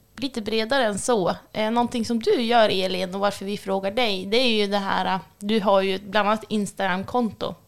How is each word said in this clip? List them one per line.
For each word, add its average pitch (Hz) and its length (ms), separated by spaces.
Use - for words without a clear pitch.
lite 254 240
bredare 220 440
än 208 140
så. 233 360
Eh, 214 180
någonting 233 340
som 233 140
du 359 220
gör, 226 280
Elin, 185 460
och 196 60
varför 202 240
vi 202 120
frågar 190 340
dig, 202 340
det 202 120
är 262 120
ju 202 60
det 202 100
här, 185 280
eh, 185 140
du 214 200
har 196 220
ju 190 180
bland 202 300
annat 220 200
Instagram-konto, 202 1040